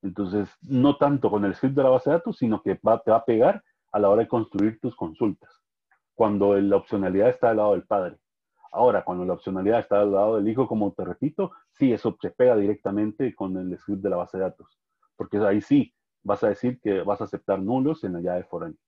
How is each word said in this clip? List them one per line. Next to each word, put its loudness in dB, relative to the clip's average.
Entonces, -4
no 2
tanto 0
con 0
el -2
script -2
de 2
la 4
base 2
de 2
datos, -6
sino -2
que -4
va, 2
te -4
va 6
a -2
pegar 2
a -2
la 4
hora 4
de -2
construir -2
tus -8
consultas, -6
cuando 2
el, 2
la 4
opcionalidad 0
está 0
al 0
lado 2
del 0
padre. -4
Ahora, 2
cuando -6
la -2
opcionalidad -2
está 0
al 2
lado 2
del 0
hijo, 0
como -2
te -10
repito, -6
sí, 2
eso -2
se -6
pega 4
directamente -2
con -6
el -8
script -8
de 0
la -2
base -8
de -2
datos, -10
porque -6
ahí 2
sí 2
vas -2
a 4
decir -4
que -2
vas -4
a -6
aceptar -4
nulos -2
en -6
la -8
llave -4
foránea. -12